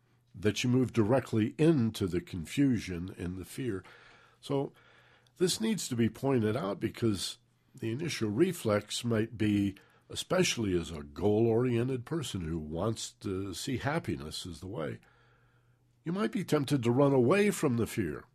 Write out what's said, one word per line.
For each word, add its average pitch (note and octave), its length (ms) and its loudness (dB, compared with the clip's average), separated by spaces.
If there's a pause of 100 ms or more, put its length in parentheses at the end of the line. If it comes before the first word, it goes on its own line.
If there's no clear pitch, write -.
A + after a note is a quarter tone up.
(360)
that G#2 280 0
you B2 60 2
move B2+ 220 4
directly A2+ 640 2
into A#2+ 500 4
the E2+ 120 0
confusion F#2 960 -2
and F2+ 200 -6
the F2+ 80 -10
fear. A2 400 -6 (560)
So C#3 320 -4 (640)
this F3 220 0
needs G#3+ 260 0
to B2+ 80 -4
be A#2 140 4
pointed A#2 480 2
out G2 240 -4
because G#2+ 580 -2 (400)
the A2+ 140 -4
initial B2 380 -4
reflex A#2 720 0
might A2+ 340 0
be, G2+ 380 2 (340)
especially A#2+ 680 0
as E2+ 140 -2
a D2 140 -10
goal-oriented A#2 1000 2
person C#3+ 360 -6
who E2 180 -2
wants E2 640 -4
to G2 340 -6
see B2+ 220 -6
happiness G2 680 -4
as F2 140 -12
the F#2 80 -14
way, D#2+ 320 -8 (1040)
you D#3 60 -6
might G#3 220 -2
be G3 100 -2
tempted D3 400 0
to A#2 80 2
run C#3 220 6
away F3+ 400 4
from B2+ 240 0
the A2 100 2
fear D2+ 380 -4 (100)